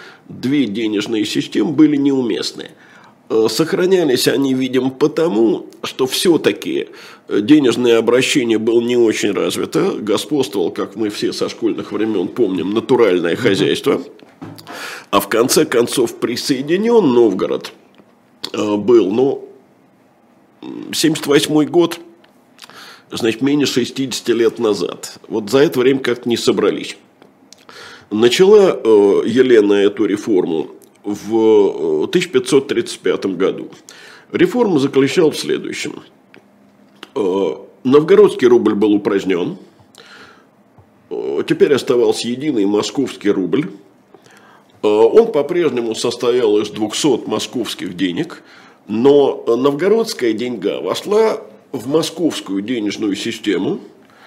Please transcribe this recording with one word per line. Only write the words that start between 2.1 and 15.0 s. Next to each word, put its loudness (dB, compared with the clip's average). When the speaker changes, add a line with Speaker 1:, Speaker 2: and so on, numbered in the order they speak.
Speaker 1:
Э, 2
сохранялись 0
они, 0
видимо, -2
потому, 0
что -4
все-таки, -2
э, 0
денежное 4
обращение 2
было 2
не 0
очень 2
развито, -2
господствовал, -2
как -8
мы -2
все -6
со -6
школьных -6
времен -2
помним, -2
натуральное 2
Speaker 2:
Мгм. -6
Speaker 1:
хозяйство. 0